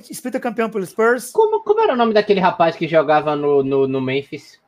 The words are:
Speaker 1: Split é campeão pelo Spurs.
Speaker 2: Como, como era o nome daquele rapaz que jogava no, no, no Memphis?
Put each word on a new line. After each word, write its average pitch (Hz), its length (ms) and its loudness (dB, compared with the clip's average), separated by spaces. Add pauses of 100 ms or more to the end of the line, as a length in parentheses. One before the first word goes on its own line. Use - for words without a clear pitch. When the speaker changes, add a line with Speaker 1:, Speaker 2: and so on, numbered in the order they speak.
Speaker 1:
Split - 260 -8
é 262 40 -4
campeão 226 300 -4
pelo 190 160 -6
Spurs. 226 460 0
Speaker 2:
Como, 427 320 2
como 427 180 0
era 392 120 2
o 247 40 -2
nome 233 160 2
daquele 208 260 2
rapaz 170 360 2
que 165 120 -4
jogava 151 480 2
no, 143 280 2
no, 135 240 0
no 135 140 -4
Memphis? 139 680 -8